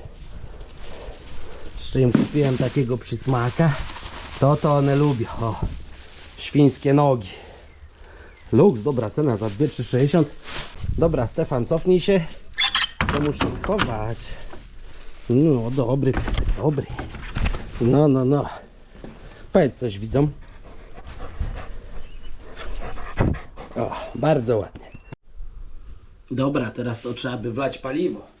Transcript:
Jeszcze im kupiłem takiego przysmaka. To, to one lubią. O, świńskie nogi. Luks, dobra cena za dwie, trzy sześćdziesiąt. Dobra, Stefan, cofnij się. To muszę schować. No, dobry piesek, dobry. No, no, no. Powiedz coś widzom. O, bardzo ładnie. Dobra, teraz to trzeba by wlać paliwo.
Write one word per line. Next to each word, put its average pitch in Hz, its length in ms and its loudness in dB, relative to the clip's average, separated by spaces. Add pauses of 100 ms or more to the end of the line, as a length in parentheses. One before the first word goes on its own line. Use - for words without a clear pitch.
(1800)
Jeszcze - 220 -2
im 123 120 6
kupiłem 139 460 4
takiego 127 400 0
przysmaka. 123 720 2 (680)
To, 143 160 6
to 147 200 2
one 139 200 4
lubią. 143 300 2 (140)
O, 113 200 -2 (800)
świńskie 143 560 4
nogi. 131 340 4 (1200)
Luks, 123 300 6
dobra 120 280 0
cena 147 260 2
za 107 140 -2
dwie, 117 180 2
trzy - 160 -4
sześćdziesiąt. 143 440 4 (720)
Dobra, 151 280 4
Stefan, 127 400 0
cofnij 175 340 4
się. 190 200 4 (920)
To 147 80 0
muszę 147 320 0
schować. 117 640 -2 (1120)
No, 123 400 6
dobry 131 420 2
piesek, - 320 0 (120)
dobry. 139 300 0 (960)
No, 131 280 6
no, 131 160 4
no. 135 240 2 (1040)
Powiedz 160 260 4
coś 104 200 -4
widzom. 131 340 2 (3500)
O, - 200 -2 (180)
bardzo 120 440 4
ładnie. - 320 -6 (1400)
Dobra, 131 400 0
teraz 117 300 -4
to 120 140 -6
trzeba 127 220 -4
by 113 160 -4
wlać 127 260 -2
paliwo. 135 480 -2 (140)